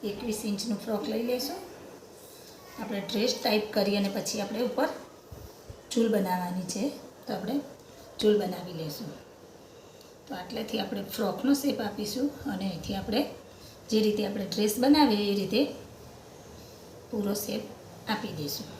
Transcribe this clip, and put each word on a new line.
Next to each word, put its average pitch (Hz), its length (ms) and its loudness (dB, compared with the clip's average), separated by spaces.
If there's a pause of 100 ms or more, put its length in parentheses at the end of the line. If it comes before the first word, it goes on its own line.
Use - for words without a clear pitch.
એકવીસ 214 300 -4 (120)
ઇંચનું 202 340 -2
ફ્રોક 208 260 0
લઈ 226 160 0
લઈશું. 285 320 -2 (1200)
આપણે 208 240 -2
ડ્રેસ - 320 2
ટાઈપ 214 400 2
કરી 202 240 4
અને 196 160 4
પછી 214 300 -2
આપણે 220 240 0
ઉપર 294 200 2 (1000)
ચૂલ 226 240 4
બનાવવાની 180 580 0
છે, 196 100 -2 (420)
તો - 100 -14
આપણે 214 200 -2 (640)
ચૂલ 214 220 8
બનાવી 175 400 -4
લઈશું. 160 320 -8 (1120)
તો - 140 -12
આટલેથી 214 460 -4
આપણે 196 200 -4 (100)
ફ્રોકનો 220 460 4
શેપ 262 260 0
આપીશું 214 400 -2 (240)
અને 190 200 -2
અહીંથી 190 320 -4
આપણે 240 200 2 (640)
જે 220 80 6 (100)
રીતે 208 200 2
આપણે 196 240 -4
ડ્રેસ 214 220 4 (100)
બનાવીએ 240 480 8
એ 202 100 4
રીતે 208 200 4 (1500)
પૂરો 202 240 0 (120)
શેપ 214 180 -4 (480)
આપી 202 300 -2
દઈશું. - 280 -6 (100)